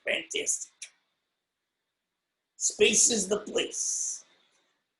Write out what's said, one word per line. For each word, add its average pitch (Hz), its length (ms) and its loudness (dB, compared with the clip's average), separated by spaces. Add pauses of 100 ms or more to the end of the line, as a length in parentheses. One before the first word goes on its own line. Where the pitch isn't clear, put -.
Fantastic. - 680 -4 (1800)
Space - 540 4
is 208 180 0
the 208 100 2
place. - 840 -4 (760)